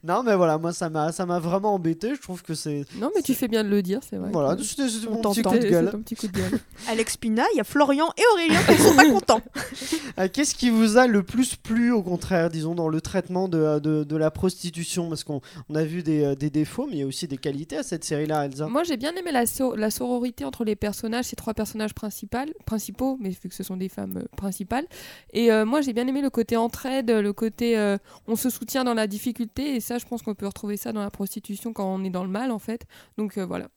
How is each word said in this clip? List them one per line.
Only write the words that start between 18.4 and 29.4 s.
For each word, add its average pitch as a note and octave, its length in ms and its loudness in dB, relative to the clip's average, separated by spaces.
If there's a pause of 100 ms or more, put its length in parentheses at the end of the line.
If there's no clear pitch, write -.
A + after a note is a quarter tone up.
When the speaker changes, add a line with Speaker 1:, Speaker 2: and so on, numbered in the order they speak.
Speaker 1:
Elsa. C#3+ 220 -6
Speaker 2:
Moi, C#4 160 0
j'ai E4 140 -2
bien C#4+ 180 -4
aimé F4+ 160 -6
la B3 140 2
so-, B3 300 -2
la G#3+ 140 0
sororité B3 540 -4
entre C4+ 220 -6
les G#3 100 0
personnages, A3 500 -4
ces - 120 -10
trois - 160 -6
personnages G#3+ 400 -4
principales, A#3 560 -6 (160)
principaux, A3 560 -4
mais G3 80 -4
vu F#3 180 -8
que F3+ 80 -12
ce - 80 -10
sont F#3 140 -6
des F#3+ 120 -4
femmes, F#3+ 280 -8
euh, - 180 -6
principales. G3 500 -4 (460)
Et, A#3 180 4
euh, A3 140 6
moi, A#3+ 160 2
j'ai C#4 140 -2
bien A#3+ 140 0
aimé C4+ 140 -2
le C#4 80 2
côté A#3 280 0
entraide, A#3 520 -2
le G#3 220 2
côté, A3+ 460 0
euh, G#3 200 2 (300)
on A3 80 0
se B3 140 0
soutient C4 340 -4
dans A#3+ 100 2
la A3 140 0
difficulté. A#3+ 680 -4